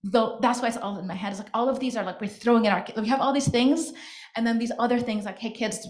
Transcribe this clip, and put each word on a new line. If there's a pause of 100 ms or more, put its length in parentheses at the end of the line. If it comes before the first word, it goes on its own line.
though,
that's
why
it's
all
in
my
head.
It's
like,
all
of
these
are,
like,
we're
throwing
at
our
ki-,
we
have
all
these
things, (420)
and
then
these
other
things,
like,
"Hey,
kids,